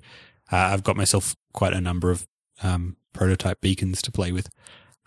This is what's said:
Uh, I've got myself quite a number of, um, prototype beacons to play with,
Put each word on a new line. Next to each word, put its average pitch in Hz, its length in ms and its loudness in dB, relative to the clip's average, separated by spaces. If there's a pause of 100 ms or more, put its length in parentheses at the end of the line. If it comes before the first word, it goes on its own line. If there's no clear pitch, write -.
(520)
Uh, 92 60 2
I've 98 260 2
got 101 140 2
myself 98 380 0 (180)
quite 92 200 2
a 92 80 0
number 90 300 0
of, 87 140 -2 (360)
um, 87 360 -2 (160)
prototype 92 480 0
beacons 95 420 0
to - 80 -8
play 90 200 -2
with, 92 180 -6 (580)